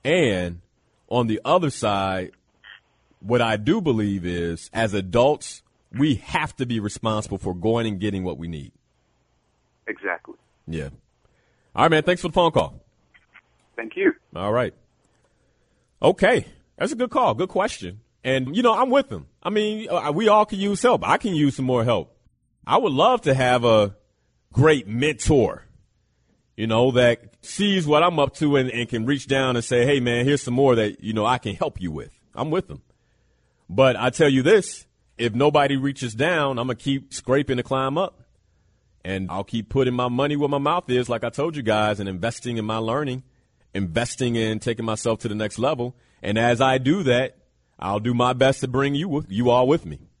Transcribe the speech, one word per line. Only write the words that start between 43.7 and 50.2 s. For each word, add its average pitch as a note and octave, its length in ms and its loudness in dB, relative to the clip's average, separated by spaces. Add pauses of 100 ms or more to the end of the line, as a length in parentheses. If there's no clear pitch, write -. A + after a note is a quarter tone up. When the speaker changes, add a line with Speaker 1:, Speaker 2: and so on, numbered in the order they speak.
Speaker 1:
investing B2 640 -2
in A2 220 -2
taking A2+ 260 -4
myself A2+ 360 -2
to - 80 -6
the G#2 60 -6
next G#2+ 240 -4
level. B2 380 -2 (260)
And G#2 140 -2
as A#2 240 2
I C3 160 4
do C#3 280 0
that, B2+ 340 0 (400)
I'll G2+ 220 -4
do A#2+ 120 -2
my B2 220 2
best C3+ 260 2
to C3+ 80 -4
bring C#3 260 0
you D#3 140 -4
with, C#3+ 220 -4
you A2+ 180 0
all B2 180 4
with D#3 200 2
me. D2 140 -12 (200)